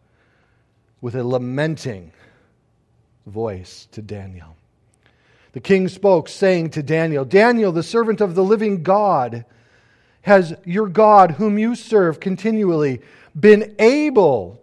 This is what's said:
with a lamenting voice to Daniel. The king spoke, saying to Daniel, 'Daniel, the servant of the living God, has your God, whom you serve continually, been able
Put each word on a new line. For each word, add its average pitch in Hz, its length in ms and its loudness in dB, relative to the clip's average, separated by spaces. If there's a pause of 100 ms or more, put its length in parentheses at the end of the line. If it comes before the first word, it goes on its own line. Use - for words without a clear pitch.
(1000)
with 123 140 -10
a 127 100 -4
lamenting 123 880 -6 (1120)
voice 101 680 -10
to 107 100 -16
Daniel. 95 540 -18 (960)
The 127 80 -14
king 190 280 0
spoke, 185 400 0
saying 180 420 -2
to 156 120 -8
Daniel, 156 420 -2
'Daniel, 214 480 2
the 165 100 -4
servant 220 380 -2
of 185 140 -2
the 190 80 0
living 202 400 -2
God, 147 640 -2 (800)
has 180 320 2 (100)
your 196 240 -4
God, 185 440 6
whom 208 260 -2
you 226 180 -2
serve 180 420 0
continually, 180 840 -2 (360)
been 208 400 4
able 208 840 2